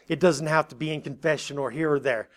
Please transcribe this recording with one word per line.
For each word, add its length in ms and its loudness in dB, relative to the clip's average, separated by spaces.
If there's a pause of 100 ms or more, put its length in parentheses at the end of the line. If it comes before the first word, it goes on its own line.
it 120 -2
doesn't 280 4
have 220 2
to 60 -16
be 160 -6
in 100 -6
confession 560 -4
or 140 -4
here 220 0
or 60 2
there. 380 -2